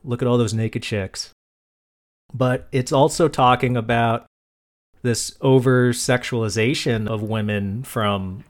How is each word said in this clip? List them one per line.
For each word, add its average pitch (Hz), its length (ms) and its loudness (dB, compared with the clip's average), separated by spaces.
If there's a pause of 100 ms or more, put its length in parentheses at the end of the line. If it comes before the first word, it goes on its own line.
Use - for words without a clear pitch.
look 120 180 -6
at 127 60 0
all 120 100 4
those 113 160 2
naked 110 300 -2
chicks." - 480 -6 (1000)
But 127 400 -2
it's 127 180 -2
also 151 380 2
talking 123 480 2
about 117 480 0 (760)
this - 380 -4
over-sexualization 123 1700 2
of 110 160 -4
women 104 600 -4
from 98 680 -4